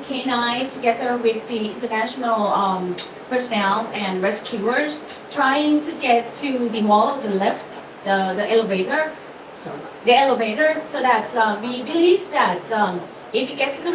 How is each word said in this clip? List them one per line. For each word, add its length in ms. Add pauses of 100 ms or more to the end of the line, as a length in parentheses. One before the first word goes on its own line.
K 180
nine 460
together 480
with 300
the 240
international, 760
um, 480 (340)
personnel 640
and 280
rescuers, 840 (260)
trying 500
to 120
get 420
to 340
the 140
wall 320
of 80
the 80
lift, 380 (360)
the, 300
the 140
elevator, 640 (440)
sorry, 240 (260)
the 100
elevator, 720
so 160
that, 340
uh, 260
we 220
believe 480
that, 400
um, 300 (320)
if 160
we 80
get 180
to 80
the 120